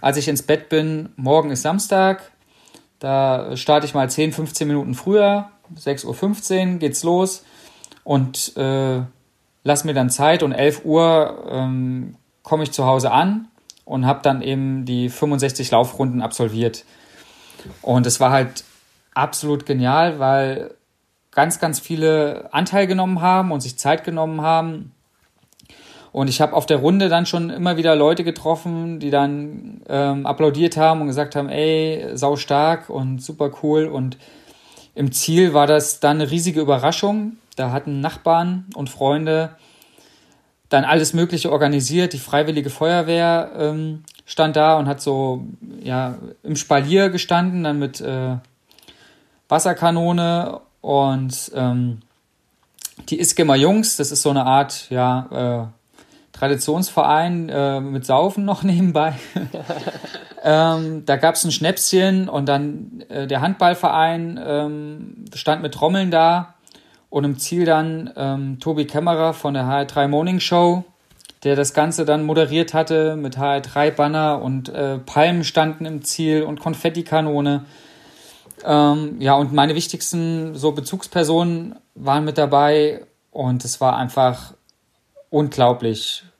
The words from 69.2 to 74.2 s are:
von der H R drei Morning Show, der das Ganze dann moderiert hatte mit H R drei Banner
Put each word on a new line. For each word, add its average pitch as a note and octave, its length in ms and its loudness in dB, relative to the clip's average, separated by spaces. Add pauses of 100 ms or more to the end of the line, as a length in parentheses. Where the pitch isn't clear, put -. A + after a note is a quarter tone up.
von D3 180 -4
der C3 140 -2
H C#3 140 0
R C#3+ 40 -2
drei C#3 240 0
Morning E3 320 0
Show, F3 440 2 (600)
der C#3 120 2
das C#3 180 0
Ganze D#3 320 0
dann D3+ 180 2
moderiert D#3 480 2
hatte D#3 440 0
mit C#3 200 -8
H C#3 200 0
R C#3 40 -2
drei D3 300 0
Banner D3+ 500 0